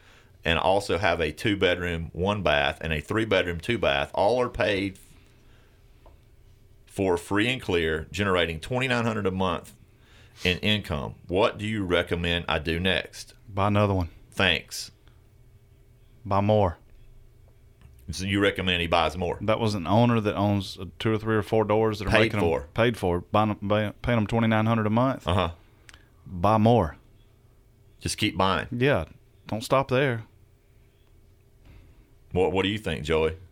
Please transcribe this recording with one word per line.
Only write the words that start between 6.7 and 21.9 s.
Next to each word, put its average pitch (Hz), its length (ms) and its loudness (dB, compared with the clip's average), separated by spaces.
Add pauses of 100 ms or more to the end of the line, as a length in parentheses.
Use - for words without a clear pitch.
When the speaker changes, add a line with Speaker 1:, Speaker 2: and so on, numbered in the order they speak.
Speaker 1:
for 95 320 0
free 104 320 0
and 127 120 -4
clear, 80 480 0
generating 87 520 0
twenty-nine 123 420 -2
hundred 110 240 -2
a 92 40 0
month 92 420 -4 (720)
in 90 140 0
income. 92 560 -4 (120)
What 92 300 0
do 107 100 -6
you 107 160 -4
recommend 87 640 0
I 80 120 0
do 80 200 -2
next? - 540 -4 (200)
Speaker 2:
Buy 98 140 0
another 104 260 2
one. 87 180 -2 (200)
Speaker 1:
Thanks." - 600 -2 (1300)
Speaker 2:
Buy 98 140 0
more. 101 380 2 (1400)
Speaker 1:
So 95 120 -6
you 98 140 2
recommend 92 420 2
he 85 60 0
buys 82 300 2
more? 87 240 -2
Speaker 2:
That 110 180 0
was 107 160 0
an 85 120 -4
owner 117 340 4
that 104 140 -2
owns, 101 440 0
uh, 95 60 -12 (140)
two 113 140 0
or 107 40 0
three 110 180 -2
or 107 80 2
four 110 220 2
doors 107 340 2